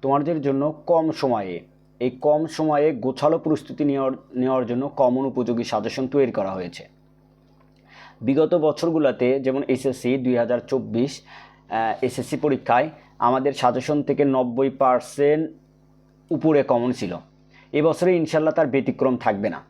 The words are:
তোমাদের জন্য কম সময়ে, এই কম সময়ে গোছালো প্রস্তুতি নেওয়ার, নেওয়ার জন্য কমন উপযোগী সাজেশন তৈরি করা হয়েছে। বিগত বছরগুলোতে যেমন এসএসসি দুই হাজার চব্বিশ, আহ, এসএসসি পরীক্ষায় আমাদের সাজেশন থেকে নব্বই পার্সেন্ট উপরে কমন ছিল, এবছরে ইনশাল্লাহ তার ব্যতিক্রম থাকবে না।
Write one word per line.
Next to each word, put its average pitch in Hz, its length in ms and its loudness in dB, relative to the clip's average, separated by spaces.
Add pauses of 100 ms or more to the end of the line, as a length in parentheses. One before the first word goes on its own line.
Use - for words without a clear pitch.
তোমাদের 143 380 0
জন্য 139 460 -2
কম 160 260 2
সময়ে, 101 480 -4 (400)
এই 123 100 0
কম 147 360 0
সময়ে 156 460 0
গোছালো 135 460 -2
প্রস্তুতি 156 460 -4
নেওয়ার, 139 280 0 (220)
নেওয়ার 127 320 0
জন্য 123 220 -4
কমন 131 380 2
উপযোগী 120 380 -2
সাজেশন 110 440 -4
তৈরি 135 240 2
করা 98 180 -2
হয়েছে। 90 380 -10 (1300)
বিগত 139 340 2
বছরগুলোতে 147 880 2
যেমন 131 280 -2
এসএসসি 123 480 -2
দুই 127 200 0
হাজার 120 240 0
চব্বিশ, 120 600 -4 (480)
আহ, 113 340 -2
এসএসসি 127 320 -6
পরীক্ষায় 135 540 0 (280)
আমাদের 131 340 2
সাজেশন 131 500 0
থেকে 147 220 0
নব্বই 131 460 0
পার্সেন্ট 143 800 0 (800)
উপরে 156 320 4
কমন 123 300 2
ছিল, 92 240 -6 (560)
এবছরে 160 440 2
ইনশাল্লাহ 156 380 0
তার 160 120 2
ব্যতিক্রম 127 500 0
থাকবে 104 340 0
না। 80 200 -10